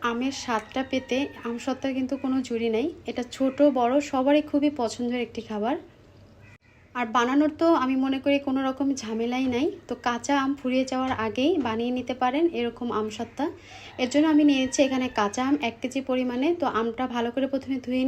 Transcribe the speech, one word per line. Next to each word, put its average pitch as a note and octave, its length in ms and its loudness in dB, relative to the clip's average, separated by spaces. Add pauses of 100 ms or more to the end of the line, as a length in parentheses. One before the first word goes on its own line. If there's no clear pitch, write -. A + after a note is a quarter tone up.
(120)
আমের B3+ 220 -2 (100)
স্বাদটা A#3+ 380 -2 (100)
পেতে B3+ 260 -2 (300)
আম A#3 80 -4 (100)
সত্তার C4+ 320 -2
কিন্তু C4 160 -2 (100)
কোনো C4 140 0 (100)
জুড়ি A#3 280 -2
নেই। B3 120 0 (220)
এটা - 140 -4 (120)
ছোট C4 220 0 (220)
বড় A#3+ 140 4 (180)
সবারই C#4+ 380 4
খুবই D4 200 2 (100)
পছন্দের A#3+ 480 -2
একটি A3+ 220 -10
খাবার। A3 280 -2 (1160)
আর B3 200 -4
বানানোর C4+ 360 4 (100)
তো E4 60 6 (160)
আমি C4 120 2 (100)
মনে C4+ 180 0
করি C#4+ 140 4 (100)
কোনো C4 200 0
রকম C4+ 200 0 (140)
ঝামেলাই A#3 440 -2 (100)
নাই। C4+ 120 2 (200)
তো B3 60 -8 (120)
কাঁচা A#3+ 380 0
আম C4+ 160 0
ফুরিয়ে C4 320 0
যাওয়ার C4 220 -2 (120)
আগেই B3+ 260 0 (160)
বানিয়ে A#3 300 -2
নিতে B3+ 240 -4
পারেন B3+ 220 2 (160)
এরকম A#3+ 280 -4 (120)
আম G#3+ 80 -2 (100)
সত্তা। B3 280 -6 (560)
এর B3+ 120 0
জন্য D4 200 6
আমি D4+ 180 6
নিয়েছি C4 360 2
এখানে B3+ 200 -2 (100)
কাঁচা G#3 320 0
আম D4 60 2 (120)
এক A3+ 140 -6
কেজি B3+ 180 -4 (100)
পরিমাণে। B3+ 380 0 (140)
তো D4 40 2 (140)
আমটা A#3 240 -2 (120)
ভালো A#3 160 0
করে C4 220 -2
প্রথমে C4+ 320 -4
ধুয়ে B3+ 220 0